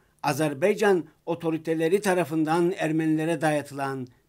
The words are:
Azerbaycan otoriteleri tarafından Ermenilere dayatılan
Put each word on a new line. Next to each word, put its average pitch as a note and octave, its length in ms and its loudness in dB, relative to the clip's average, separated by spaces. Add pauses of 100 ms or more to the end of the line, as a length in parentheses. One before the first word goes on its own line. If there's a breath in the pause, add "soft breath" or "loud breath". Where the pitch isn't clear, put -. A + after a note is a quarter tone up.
(220 soft breath)
Azerbaycan D#3+ 840 2 (200 loud breath)
otoriteleri E3 720 0
tarafından E3+ 760 2
Ermenilere D#3 640 0
dayatılan C#3 680 -4 (220 soft breath)